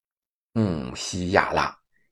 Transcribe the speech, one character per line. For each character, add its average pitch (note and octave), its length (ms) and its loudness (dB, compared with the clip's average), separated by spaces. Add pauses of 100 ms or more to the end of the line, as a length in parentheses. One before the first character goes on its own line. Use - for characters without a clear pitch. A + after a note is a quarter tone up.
(520)
穆 D#2+ 440 0
西 F2+ 340 -4
亚 F#2 220 4
拉、 C#2+ 260 0 (340)